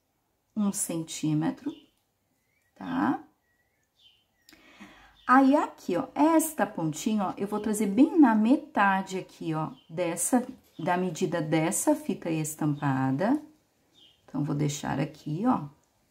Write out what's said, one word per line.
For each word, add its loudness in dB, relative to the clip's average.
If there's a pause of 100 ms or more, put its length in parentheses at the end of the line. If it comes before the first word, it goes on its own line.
(600)
Um 0
centímetro, -4 (1040)
tá? -2 (2000)
Aí, 8
aqui, -2
ó, -4
esta 2
pontinha, -2
ó, -6
eu -6
vou -6
trazer -2
bem 4
na 8
metade 2
aqui, -8
ó, -2 (200)
dessa, 0 (320)
da 0
medida -2
dessa 0
fita -6
estampada. -2 (800)
Então, -6
vou -4
deixar -4
aqui, -6
ó, -2 (440)